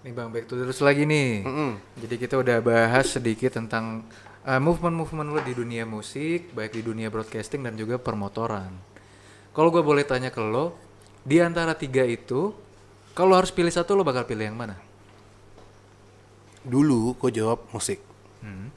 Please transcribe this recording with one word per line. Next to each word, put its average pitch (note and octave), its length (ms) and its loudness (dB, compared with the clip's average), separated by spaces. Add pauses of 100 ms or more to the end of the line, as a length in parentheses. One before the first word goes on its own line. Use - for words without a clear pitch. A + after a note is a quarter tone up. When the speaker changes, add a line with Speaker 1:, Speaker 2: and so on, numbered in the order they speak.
Speaker 1:
Nih B2+ 100 -16
Bang, A#2+ 180 -8
back A#2 160 -6
to - 80 -10
the B2 100 -2
roots B2+ 180 -2
lagi C#3+ 220 6
nih. C#3 380 2
Speaker 2:
Mm-mm. C3+ 300 -2 (260)
Speaker 1:
Jadi A#2 220 -6
kita B2 160 -2
udah A#2+ 240 4
bahas A#2 480 6
sedikit B2 460 0
tentang, A2+ 500 -6 (380)
eh, C3+ 180 0
movement-movement D#3+ 720 0
lo D3+ 100 -2
di B2+ 140 -4
dunia A#2 300 -4
musik, C#3 680 -6
baik G#2+ 220 -6
di A2+ 100 -4
dunia A2+ 240 -4
broadcasting A2 560 -6
dan A#2 100 -6
juga A2 240 -4
permotoran. G#2+ 720 -4 (800)
Kalau D#3+ 200 0
gue E3 120 0
boleh C#3+ 220 2
tanya B2+ 240 -4
ke B2 120 -8
lo, B2 360 -2 (440)
di D3 200 2
antara E3+ 340 2
tiga C3 300 0
itu, B2+ 480 -2 (600)
kalau F#3 220 6
harus F#3 160 6
pilih E3+ 220 0
satu, F3 220 0
lo G3 100 4
bakal B2+ 200 2
pilih G#2+ 200 -4
yang G#2+ 120 -6
mana? A2+ 200 -10 (1900)
Speaker 2:
Dulu B2+ 560 4
gue B2+ 160 0
jawab A2 260 0 (100)
musik. G#2 300 -6 (400)
Speaker 1:
Hmm. G#2 380 -14